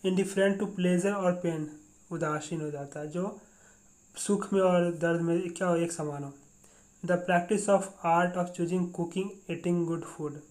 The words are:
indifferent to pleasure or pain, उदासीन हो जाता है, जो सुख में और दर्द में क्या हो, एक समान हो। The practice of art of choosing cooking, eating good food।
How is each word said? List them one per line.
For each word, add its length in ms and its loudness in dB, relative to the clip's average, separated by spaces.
indifferent 540 2
to 80 0
pleasure 460 2
or 200 2
pain, 200 0
उदासीन 500 -2
हो 100 -4
जाता 280 -10
है, 80 -8
जो 340 -6
सुख 360 0
में 80 4
और 300 4
दर्द 300 0
में 320 0
क्या 140 -2
हो, 80 4
एक 160 2
समान 320 -6
हो। 100 -10
The 120 2
practice 520 2
of 140 6
art 320 4
of 80 0
choosing 400 -2
cooking, 420 -4
eating 380 0
good 120 -4
food। 320 -8